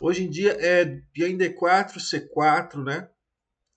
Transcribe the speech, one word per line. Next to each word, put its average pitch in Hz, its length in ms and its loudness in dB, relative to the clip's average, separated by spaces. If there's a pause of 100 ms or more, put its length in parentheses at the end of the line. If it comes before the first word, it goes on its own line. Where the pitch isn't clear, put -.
Hoje 180 240 0
em 170 40 -4
dia 185 300 0
é 175 240 4 (300)
peão 170 160 0
em 185 80 -4
D 180 140 0
quatro, 185 500 0
C - 180 -6
quatro, 151 640 0
né? 147 240 -6 (680)